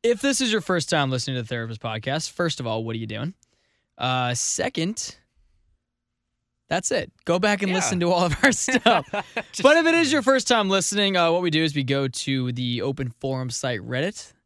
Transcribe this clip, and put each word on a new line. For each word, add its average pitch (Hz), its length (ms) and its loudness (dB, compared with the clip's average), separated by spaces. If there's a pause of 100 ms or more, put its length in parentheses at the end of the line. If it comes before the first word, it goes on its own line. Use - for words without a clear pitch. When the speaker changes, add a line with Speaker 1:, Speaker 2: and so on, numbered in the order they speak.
Speaker 1:
if 233 200 0
this 277 180 2
is 247 100 2
your 214 120 0
first 175 260 0
time 143 220 2
listening 131 260 -2
to 123 60 -4
the 110 60 -10
Therapist 117 340 -6
Podcast, 123 480 -4
first 156 300 -4
of 123 60 -6
all, 113 160 -2
what 113 140 -6
are - 20 -6
you 113 80 -8
doing? 110 280 -8 (640)
Uh, 127 360 0
second, - 840 -4 (1500)
that's 180 220 -2
it. - 220 -2 (120)
Go 175 140 2
back 202 240 2
and 190 80 0
Speaker 2:
Yeah. 180 60 0
Speaker 1:
listen 185 240 0
to 170 100 2
all 180 140 4
of 160 180 0
our 262 100 6
Speaker 2:
<laughs> - 0 -
Speaker 1:
stuff. 226 540 2 (460)
Speaker 2:
Just - 100 -8
Speaker 1:
But 294 140 8
if 330 100 4
it 330 80 4
is 330 180 2
your 294 100 2
first 262 260 2
time 220 220 4
listening, 196 460 2
uh, 165 140 4
what 175 120 2
we 175 80 0
do 156 120 2
is 151 120 0
we 139 100 -2
go 135 240 0
to 127 440 -4
the 120 300 -4
open 131 280 -4 (100)
forum 131 300 -4
site 120 300 -4
Reddit 131 520 -6 (140)